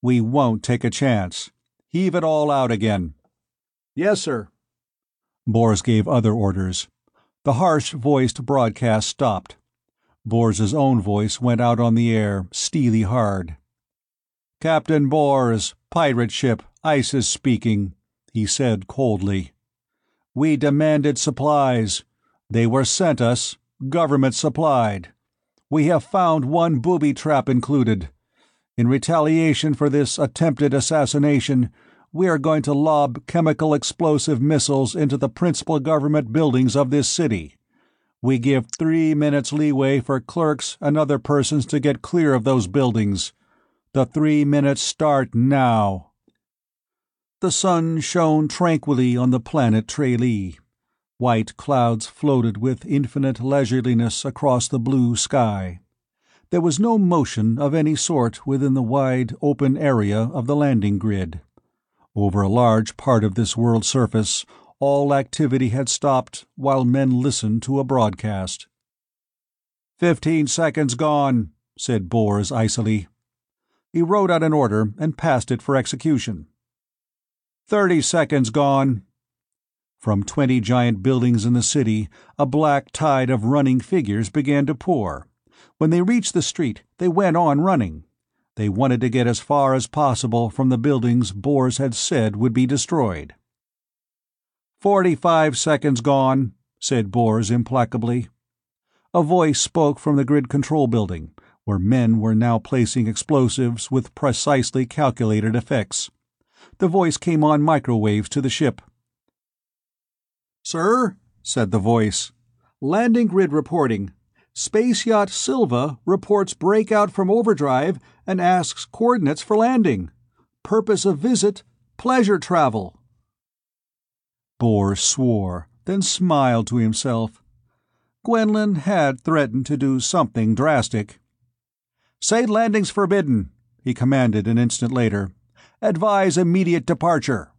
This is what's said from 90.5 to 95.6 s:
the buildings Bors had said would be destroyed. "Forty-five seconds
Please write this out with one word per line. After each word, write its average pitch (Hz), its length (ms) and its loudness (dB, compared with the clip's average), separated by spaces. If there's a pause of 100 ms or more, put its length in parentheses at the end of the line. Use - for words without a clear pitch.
the 127 80 2
buildings 120 540 0
Bors 127 440 0
had 135 180 -2
said 110 420 -2
would 117 180 0
be 127 100 2
destroyed. 120 720 -2 (1500)
"Forty-five 165 800 2
seconds 143 420 0